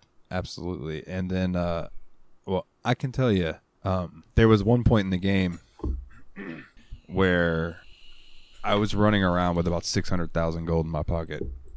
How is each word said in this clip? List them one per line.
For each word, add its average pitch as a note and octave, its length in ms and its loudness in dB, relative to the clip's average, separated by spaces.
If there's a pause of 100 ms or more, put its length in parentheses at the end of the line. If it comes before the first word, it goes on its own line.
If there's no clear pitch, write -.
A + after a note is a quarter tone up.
(300)
Absolutely. D#2 800 -6
And F#2 240 -6
then, F#2 240 0
uh, F2 320 -2 (580)
well, F#2 200 -2 (180)
I B2 100 2
can B2+ 200 -6
tell B2+ 180 2
you, E2+ 240 0 (300)
um, F2+ 380 -4 (120)
there A2+ 140 6
was G#2+ 160 6
one A#2+ 180 4
point G#2+ 220 4
in F#2+ 60 -2
the F#2 60 2
game F#2 420 0 (1500)
where E2+ 720 2 (840)
I G#2 120 2
was G#2 180 2
running G#2 300 4
around F2+ 320 2
with E2+ 120 2
about E2+ 180 -2
six - 240 -2
hundred E2+ 240 0
thousand E2 320 -2
gold E2 200 0
in E2 60 -6
my D2+ 120 -2
pocket E2 400 -4 (340)